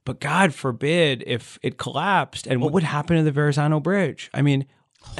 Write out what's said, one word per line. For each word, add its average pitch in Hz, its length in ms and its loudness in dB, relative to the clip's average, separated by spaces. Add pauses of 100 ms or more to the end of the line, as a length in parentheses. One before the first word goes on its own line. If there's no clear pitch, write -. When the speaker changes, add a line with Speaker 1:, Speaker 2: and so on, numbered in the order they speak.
Speaker 1:
But - 160 -8
God 156 340 2
forbid 139 760 0
if - 340 -6
it - 160 -4
collapsed, 156 720 -2
and 131 140 0
what 147 120 0
would 180 100 2
happen 147 340 0
to 160 60 4
the 151 80 2
Verrazano 147 480 2
Bridge? 165 540 -2
I - 80 -2
mean, 139 240 4 (380)
Speaker 2:
Holy - 160 -12